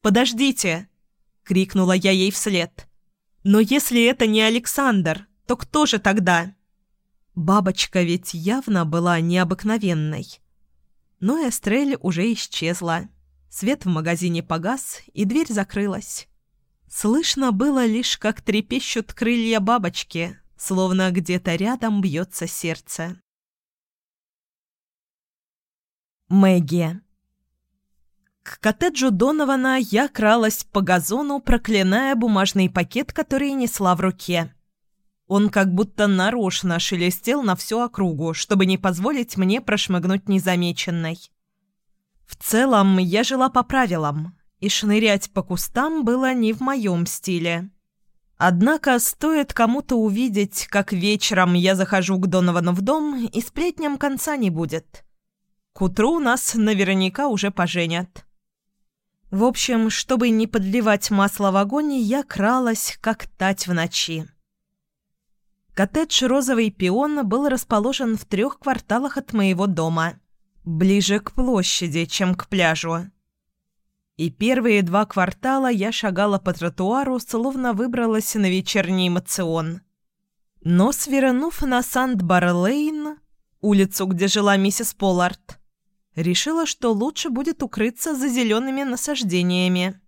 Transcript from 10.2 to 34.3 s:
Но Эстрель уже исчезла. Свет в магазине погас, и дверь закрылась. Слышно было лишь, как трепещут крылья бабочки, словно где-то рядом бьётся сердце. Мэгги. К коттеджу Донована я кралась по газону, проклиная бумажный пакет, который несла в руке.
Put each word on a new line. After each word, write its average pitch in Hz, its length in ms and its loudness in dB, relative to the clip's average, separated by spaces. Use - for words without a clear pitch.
Но 269 300 0
Эстрель 247 520 -2
уже 185 320 -2
исчезла. 170 760 -4
Свет 254 340 -4
в 180 40 0
магазине 170 560 -2
погас, 180 560 -6
и 208 120 -2
дверь 247 280 -2
закрылась. 202 760 -6
Слышно 262 640 0
было 254 340 2
лишь, 233 320 0
как - 260 -4
трепещут 220 680 -4
крылья 226 480 0
бабочки, 185 760 -4
словно 185 560 0
где-то 180 420 -2
рядом 214 460 -2
бьётся 175 480 -4
сердце. 165 680 -8
Мэгги. 175 720 4
К - 160 -18
коттеджу 254 540 0
Донована 262 680 2
я 240 300 0
кралась 220 560 2
по - 160 -2
газону, 208 600 0
проклиная 233 760 2
бумажный 196 520 2
пакет, 190 440 -4
который 277 400 -2
несла 233 420 0
в 165 60 -2
руке. 180 520 -2